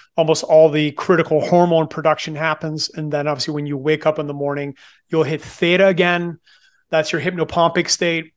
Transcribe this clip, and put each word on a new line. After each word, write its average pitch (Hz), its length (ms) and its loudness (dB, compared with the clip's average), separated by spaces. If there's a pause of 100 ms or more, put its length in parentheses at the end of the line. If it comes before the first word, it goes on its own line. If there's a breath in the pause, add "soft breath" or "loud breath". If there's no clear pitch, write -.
(180 loud breath)
almost 160 260 2
all 156 260 6
the 151 220 0
critical 160 480 0
hormone 175 480 2
production 156 480 -2
happens. 156 540 -4
And 151 220 -8
then 147 160 -2
obviously 147 260 -4
when 147 120 -6
you 143 120 -6
wake 156 280 -2
up 156 140 0
in 147 80 -8
the 143 60 -8
morning, 143 420 -6 (340 soft breath)
you'll 160 140 0
hit 143 180 -4
theta 185 460 2
again. 175 520 0 (500 soft breath)
That's 160 220 0
your 160 100 -4
hypnopompic 170 680 0
state. 165 480 -2